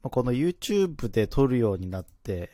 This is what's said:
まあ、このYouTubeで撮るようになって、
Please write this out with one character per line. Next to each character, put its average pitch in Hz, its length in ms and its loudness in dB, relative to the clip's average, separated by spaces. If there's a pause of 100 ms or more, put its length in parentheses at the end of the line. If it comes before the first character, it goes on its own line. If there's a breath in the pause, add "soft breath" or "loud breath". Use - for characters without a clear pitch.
ま 131 60 -6
あ、 - 20 -6
こ 127 120 0
の 123 100 0
YouTube 170 760 0
で 107 160 2
撮 139 200 4
る 127 120 2
よ 107 160 2
う 92 40 -6
に 92 120 -8
な 92 120 -6
っ - 20 -12
て、 - 500 -8